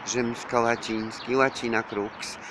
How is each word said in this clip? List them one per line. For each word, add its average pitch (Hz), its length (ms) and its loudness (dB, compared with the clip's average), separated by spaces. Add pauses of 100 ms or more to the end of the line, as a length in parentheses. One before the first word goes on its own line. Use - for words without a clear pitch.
rzymsko-łaciński, 117 1300 0
łacina 123 460 4
crux, - 560 -6 (120)